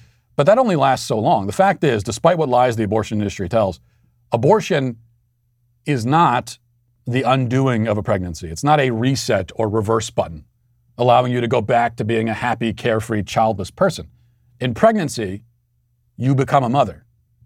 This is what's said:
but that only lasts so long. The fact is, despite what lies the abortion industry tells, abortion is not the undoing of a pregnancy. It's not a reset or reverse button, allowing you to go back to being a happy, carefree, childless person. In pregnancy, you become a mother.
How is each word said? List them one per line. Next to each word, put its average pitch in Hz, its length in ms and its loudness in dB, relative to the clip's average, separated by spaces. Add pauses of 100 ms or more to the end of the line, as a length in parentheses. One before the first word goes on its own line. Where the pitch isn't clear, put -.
(360)
but 143 80 2
that 214 140 6
only 226 180 2
lasts 135 300 2
so 117 120 -2
long. 110 280 0
The 104 60 -4
fact 190 300 2
is, 120 200 2
despite 165 340 0
what 151 140 -2
lies 123 260 4
the 110 60 -2
abortion 107 360 -2
industry 101 300 -4
tells, 101 320 0 (520)
abortion 139 680 0 (880)
is 131 180 -2
not 131 540 0 (480)
the 123 160 0
undoing 127 680 0
of 107 80 0
a 104 60 -4
pregnancy. 90 480 -4
It's 82 140 -10
not 151 160 4
a 131 100 0
reset 113 640 -2
or 113 120 0
reverse 110 440 -2
button, 80 340 -6 (540)
allowing 123 340 4
you 120 80 -2
to 117 80 -2
go 120 140 0
back 120 340 0
to 117 80 -6
being 113 240 -2
a 110 60 -4
happy, 117 400 -4
carefree, 110 480 -2
childless 107 480 -2
person. - 380 -2 (520)
In 123 140 -4
pregnancy, 139 680 0 (760)
you 131 160 0
become 135 280 2
a 117 60 -2
mother. 117 380 -2 (400)